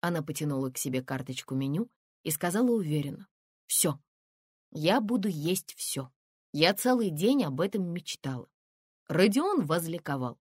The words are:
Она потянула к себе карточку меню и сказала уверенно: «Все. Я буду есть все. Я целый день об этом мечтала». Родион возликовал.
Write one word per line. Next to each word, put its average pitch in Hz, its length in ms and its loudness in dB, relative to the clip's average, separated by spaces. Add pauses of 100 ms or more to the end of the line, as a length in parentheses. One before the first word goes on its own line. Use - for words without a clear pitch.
Она 170 200 0
потянула 143 480 -2
к 131 60 -12
себе 127 260 -2
карточку 131 520 -8
меню 139 340 -2 (340)
и 160 80 -4
сказала 185 400 0
уверенно: 151 560 0 (400)
«Все. - 320 0 (720)
Я 170 300 2
буду 214 280 0
есть 170 460 -2
все. - 360 -6 (420)
Я 160 220 4
целый 233 360 2
день 208 340 2
об 139 180 -2
этом 190 220 -2
мечтала». 156 640 -6 (600)
Родион 220 560 4
возликовал. 151 760 -2